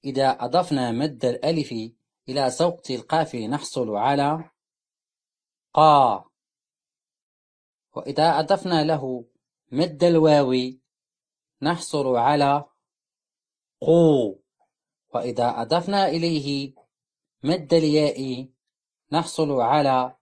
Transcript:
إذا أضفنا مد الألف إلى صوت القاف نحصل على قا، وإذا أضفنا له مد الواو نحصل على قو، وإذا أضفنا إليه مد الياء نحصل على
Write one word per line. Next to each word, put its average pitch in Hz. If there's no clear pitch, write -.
إذا 131
أضفنا 147
مد 135
الألف 139
إلى 131
صوت 175
القاف 156
نحصل 120
على 143
قا، 143
وإذا 147
أضفنا 170
له 135
مد 151
الواو 156
نحصل 143
على 143
قو، 156
وإذا 120
أضفنا 175
إليه 143
مد 160
الياء 143
نحصل 160
على 131